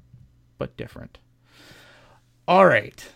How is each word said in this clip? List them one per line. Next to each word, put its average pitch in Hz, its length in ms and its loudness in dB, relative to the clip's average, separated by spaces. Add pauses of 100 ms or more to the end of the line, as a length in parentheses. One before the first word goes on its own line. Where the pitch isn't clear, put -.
(580)
but - 180 -14
different. - 420 -20 (1300)
All 185 180 4
right. 117 500 -2